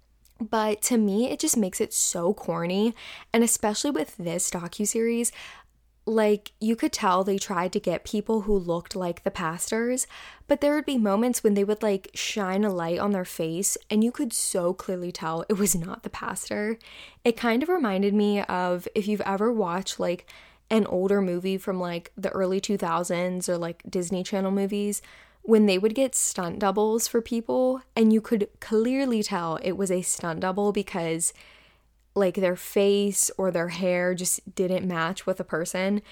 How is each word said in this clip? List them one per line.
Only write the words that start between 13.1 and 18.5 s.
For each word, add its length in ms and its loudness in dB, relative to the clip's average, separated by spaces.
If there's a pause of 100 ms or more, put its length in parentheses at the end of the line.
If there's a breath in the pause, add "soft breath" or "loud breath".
their 120 0
face, 540 -4 (100)
and 140 2
you 80 4
could 220 -4
so 420 0
clearly 380 -6
tell 360 -6
it 40 2
was 240 2
not 260 -6
the 80 -10
pastor. 640 -6 (480 loud breath)
It 120 2
kind 260 0
of 60 -2
reminded 460 2
me 280 2
of, 540 -2